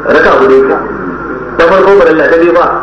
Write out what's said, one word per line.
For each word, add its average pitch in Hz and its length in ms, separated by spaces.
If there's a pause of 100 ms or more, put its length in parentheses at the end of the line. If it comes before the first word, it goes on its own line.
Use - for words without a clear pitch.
Raka 143 280
hudu 131 240
yake. - 220 (720)
Ta - 140
farko 185 280
farilla, 160 320
ta 160 120
biyu 170 160
ba? 170 120 (180)